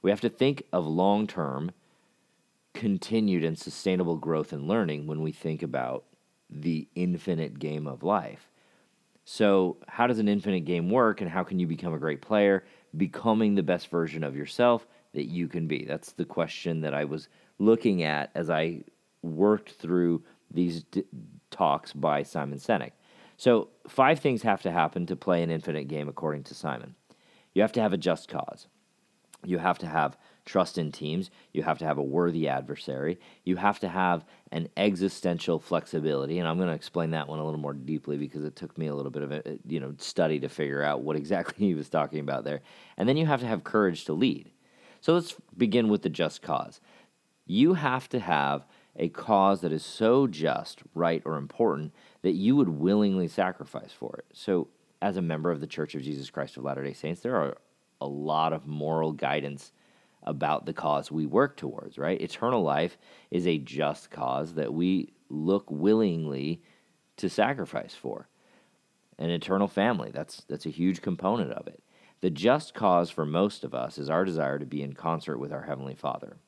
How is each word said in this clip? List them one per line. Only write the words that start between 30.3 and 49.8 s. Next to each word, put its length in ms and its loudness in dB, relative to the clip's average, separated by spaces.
trust 320 0
in 140 -2
teams. 380 -4
You 100 -2
have 160 0
to 60 -4
have 120 0
a 60 -2
worthy 440 0
adversary. 720 -4
You 140 0
have 220 2
to 80 -4
have 380 0
an 260 -4
existential 840 0
flexibility. 800 -2
And 80 0
I'm 100 0
gonna 160 0
explain 380 -4
that 160 -2
one 120 -6
a 60 -4
little 140 -4
more 140 -4
deeply 440 -6
because 260 -6
it 120 -8
took 220 -14
me 100 -4
a 80 -4
little 160 -6
bit 120 -6
of 80 -6
a, 360 -8
you 120 -4
know, 180 -8
study 420 0
to 100 -4
figure 340 -2
out 180 0
what 140 -2
exactly 420 -2
<laughs> 100 2
he 80 2
was 140 -6
talking 300 0
about 240 -4
there. 180 -6
And 100 2
then 100 4
you 80 2
have 160 2
to 60 -6
have 160 -2
courage 420 2
to 80 -2
lead. 380 0
So 120 4
let's 220 0
begin 320 4
with 120 4
the 80 0
just 320 -2
cause. 380 -4
You 280 6
have 360 0
to 100 -2
have 460 0
a 140 0
cause 520 4
that 120 0
is 100 -4